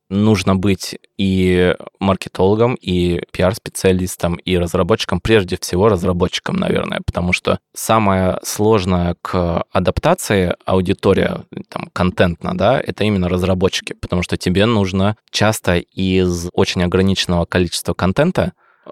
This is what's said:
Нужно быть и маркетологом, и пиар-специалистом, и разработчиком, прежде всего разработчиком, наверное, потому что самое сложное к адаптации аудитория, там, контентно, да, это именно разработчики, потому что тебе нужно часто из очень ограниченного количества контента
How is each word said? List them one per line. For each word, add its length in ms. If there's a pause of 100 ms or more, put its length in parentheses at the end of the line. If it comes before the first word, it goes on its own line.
Нужно 480
быть 420 (200)
и 580 (220)
маркетологом, 800
и 540
пиар-специалистом, 1040
и 200
разработчиком, 640
прежде 400
всего 300
разработчиком, 640
наверное, 480
потому 300
что 240 (160)
самое 680
сложное 800
к 500
адаптации 920
аудитория, 800 (260)
там, 240
контентно, 640
да, 240
это 240
именно 240
разработчики, 640
потому 300
что 160
тебе 260
нужно 500 (160)
часто 460
из 800
очень 280
ограниченного 640
количества 480
контента 600 (400)